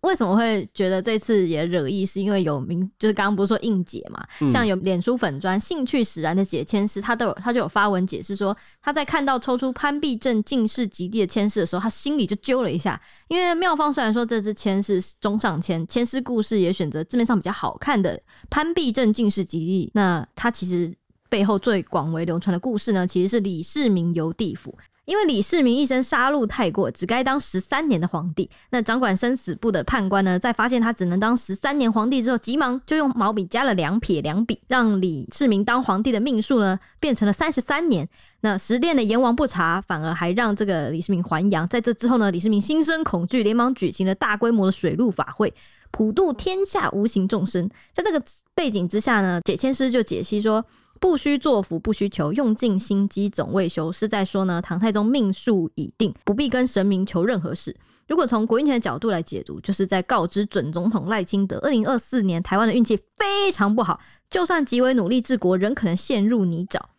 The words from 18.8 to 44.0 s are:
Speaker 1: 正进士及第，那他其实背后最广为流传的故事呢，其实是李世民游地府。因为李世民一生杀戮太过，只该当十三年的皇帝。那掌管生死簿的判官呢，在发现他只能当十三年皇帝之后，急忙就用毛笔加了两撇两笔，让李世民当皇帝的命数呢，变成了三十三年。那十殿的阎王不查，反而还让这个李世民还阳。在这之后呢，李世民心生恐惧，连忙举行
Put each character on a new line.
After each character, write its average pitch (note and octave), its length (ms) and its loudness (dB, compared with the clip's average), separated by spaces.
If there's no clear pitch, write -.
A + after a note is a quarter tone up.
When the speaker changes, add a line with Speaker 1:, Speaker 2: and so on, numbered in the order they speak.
Speaker 1:
正 A3+ 200 2
进 G#3+ 180 2
士 G3+ 140 -2
及 E3 220 -4
第， F#3 300 -2
那 F3+ 280 2
他 A#3+ 160 -2
其 F#3+ 160 -6
实 F3 260 -2
背 G3+ 160 0
后 G3+ 140 2
最 G3 240 0
广 D#3+ 320 -4
为 D#3+ 100 -2
流 E3+ 160 -2
传 F#3 140 0
的 E3+ 60 0
故 A#3 180 -4
事 A3+ 140 -2
呢， F#3 160 2
其 F#3 160 -2
实 F#3+ 40 2
是 A#3 120 0
李 F#3 240 -4
世 C#4 260 -2
民 E3+ 240 2
游 E3 180 -2
地 F3 220 -4
府。 - 240 -14
因 F4+ 120 -2
为 G#4+ 80 2
李 B3+ 160 2
世 D#4+ 220 2
民 A#3+ 120 4
一 C#4+ 80 2
生 B3+ 180 0
杀 C4 300 2
戮 C#4+ 140 2
太 G#3+ 240 0
过， D#3+ 200 0
只 E3+ 180 -8
该 A#3+ 160 0
当 C4+ 140 0
十 A3+ 220 -4
三 C#4+ 300 -2
年 G3 100 2
的 E3+ 80 -2
皇 E3+ 260 -4
帝。 G3 160 -4
那 B3 120 0
掌 A3+ 180 0
管 G#3 180 2
生 B3 180 0
死 - 200 -6
簿 A3+ 160 -2
的 E3+ 120 0
判 A3 240 0
官 G3 160 2
呢， F#3 140 2
在 A#3 160 0
发 A3+ 160 0
现 B3 100 2
他 A3+ 140 2
只 F#3 120 -2
能 F3 140 0
当 A3 160 2
十 G3 200 -2
三 C#4+ 220 -2
年 A#3 140 4
皇 A3 180 2
帝 C4 120 2
之 A3+ 80 0
后， B3 80 2
急 A#3 180 -4
忙 C4+ 300 0
就 D#4 100 0
用 D4+ 140 2
毛 A3 240 0
笔 G#3 120 0
加 A#3 180 -2
了 C4 100 2
两 F3+ 260 0
撇 E3+ 220 0
两 E3 240 0
笔， - 220 -6
让 A3+ 340 2
李 E3 340 -2
世 C#4+ 120 2
民 G#3 180 4
当 B3 180 2
皇 G3+ 180 0
帝 B3+ 100 2
的 A3 80 2
命 A#3+ 200 0
数 A#3 220 2
呢， F#3+ 180 2
变 D4 140 0
成 - 120 2
了 G3+ 80 4
三 D#4 180 0
十 C4+ 80 0
三 D#4 300 0
年。 F3 180 2
那 G#3+ 140 2
十 A3 220 -2
殿 D#4+ 180 2
的 B3 80 4
阎 A3 160 2
王 A#3+ 160 4
不 C#4+ 100 0
查， F3 360 0
反 E3 200 -4
而 D#3+ 120 -2
还 F3 180 -2
让 G#3+ 240 0
这 G#3+ 100 -2
个 D#3 260 -2
李 F#3 100 -4
世 - 100 -4
民 F3+ 120 0
还 E3+ 260 0
阳。 F3 180 0
在 A#3+ 140 0
这 A#3+ 100 0
之 A#3+ 160 -2
后 B3 100 4
呢， G#3 140 2
李 F3 80 -2
世 F#3 80 0
民 G#3 140 2
心 D4+ 200 0
生 D#4+ 220 0
恐 F3+ 220 -2
惧， A#3+ 180 0
连 G#3 100 2
忙 A#3+ 200 2
举 F#3+ 180 -2
行 - 140 -2